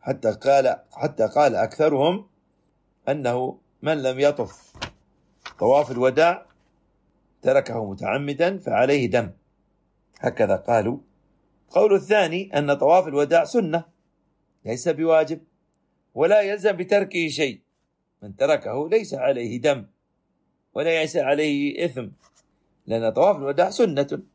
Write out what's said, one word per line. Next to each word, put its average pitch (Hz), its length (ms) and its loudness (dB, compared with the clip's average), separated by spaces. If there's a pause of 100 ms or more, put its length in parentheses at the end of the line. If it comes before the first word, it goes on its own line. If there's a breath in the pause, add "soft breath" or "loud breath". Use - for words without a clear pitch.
حتى 123 300 -2
قال، 135 480 2 (120)
حتى - 360 -2
قال 147 280 2
أكثرهم 151 720 0 (800)
أنه 127 480 -2 (240)
من 151 220 -2
لم 131 160 -2
يطف 143 540 -2 (840)
طواف 131 320 2
الوداع 131 540 2 (960)
تركه 117 500 0
متعمدا 143 640 -4
فعليه 127 520 0
دم، 107 220 -2 (880)
هكذا 107 360 0
قالوا. 113 420 0 (720)
القول 202 260 2
الثاني 190 680 0
أن 143 140 0
طواف 156 340 4
الوداع 147 360 2
سنة 165 400 -2 (840)
ليس 120 240 -4
بواجب 160 520 0 (760)
ولا 180 260 4
يلزم 202 300 -2
بتركه 190 560 -2
شيء، 131 340 -4 (640)
من 101 120 -16
تركه 139 540 -2
ليس 214 240 0
عليه 123 480 -2
دم 135 240 0 (880)
ولا 165 280 0
ليس 156 160 -2
عليه 147 680 0
إثم، 127 220 -8 (800)
لأن 113 280 -2
طواف 170 240 2
الوداع 139 320 0
سنة. 151 520 -2 (140)